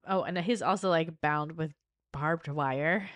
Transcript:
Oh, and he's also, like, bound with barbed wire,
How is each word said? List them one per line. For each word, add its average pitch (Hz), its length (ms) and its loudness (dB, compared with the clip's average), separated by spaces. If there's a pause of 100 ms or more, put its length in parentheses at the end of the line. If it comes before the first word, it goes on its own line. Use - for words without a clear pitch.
Oh, 185 160 2
and 180 140 -4
he's 190 240 0
also, 185 280 2
like, 165 320 2
bound 151 320 0
with 156 200 -4 (400)
barbed 151 340 0
wire, 151 680 0